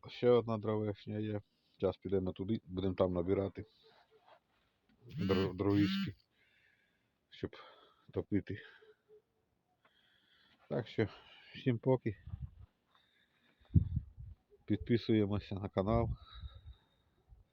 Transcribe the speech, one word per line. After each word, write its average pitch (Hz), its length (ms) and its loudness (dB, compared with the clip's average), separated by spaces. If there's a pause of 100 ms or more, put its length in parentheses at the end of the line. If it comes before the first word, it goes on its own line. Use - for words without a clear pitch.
ще - 220 0
одна 117 280 4
дровишня 107 600 -2
є. 107 220 -4 (380)
Зараз 92 180 2
підемо 92 340 0
туди, 107 340 -2
будемо 92 280 -2
там 92 200 2
набирати 95 520 0 (1500)
дро-, 95 360 2
дровішки, 101 640 2 (1120)
щоб - 260 -8 (580)
топити. 95 460 -2 (2000)
Так 135 180 -4
що, 110 200 0 (460)
всім 117 260 0
поки. 127 360 2 (2500)
Підписуємося 104 880 0
на 98 140 -6
канал. 113 400 2 (1400)